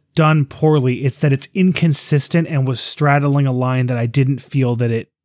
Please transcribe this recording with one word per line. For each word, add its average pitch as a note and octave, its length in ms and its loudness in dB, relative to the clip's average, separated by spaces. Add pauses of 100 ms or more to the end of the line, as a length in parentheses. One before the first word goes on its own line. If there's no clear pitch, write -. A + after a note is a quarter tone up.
(160)
done D#3 300 4
poorly, C3+ 600 0
it's C3 140 -2
that D3 120 2
it's C3+ 220 -2
inconsistent E3 920 0
and C3+ 200 -2
was B2+ 120 -4
straddling C#3+ 640 0
a C3+ 60 0
line B2+ 340 0
that B2 120 -2
I A#2 100 -2
didn't C3 320 0
feel B2 380 -2
that A#2+ 120 -2
it, A2+ 220 -4 (140)